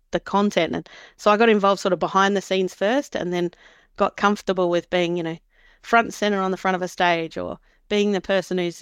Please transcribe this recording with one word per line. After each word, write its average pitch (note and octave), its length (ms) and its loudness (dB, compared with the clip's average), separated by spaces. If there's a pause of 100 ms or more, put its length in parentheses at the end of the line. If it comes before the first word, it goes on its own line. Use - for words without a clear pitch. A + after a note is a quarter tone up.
(120)
the F3 80 -2
content." G3 560 0
And E3+ 120 -6 (300)
so - 140 2
I G#3 60 4
got A#3 120 4
involved G3 320 4
sort F#3+ 100 0
of E3+ 80 0
behind F#3+ 380 2
the F#3 40 0
scenes F#3+ 320 -2
first A#3+ 420 -2
and F3 180 -4
then F3 180 -2 (460)
got - 180 -2
comfortable G3 540 0
with F3 220 -2
being, F3 260 0
you E3+ 60 -4
know, E3 140 -8 (440)
front A#3 240 2
and - 80 -10
center G#3 260 -2
on F#3+ 120 -2
the F#3 60 -4
front F#3 180 -2
of F3 60 -6
a F3+ 60 -4
stage E3+ 500 -2
or F2 200 -8 (320)
being G#3 240 0
the F#3 80 -2
person F#3 380 -2
who's, F3 220 -6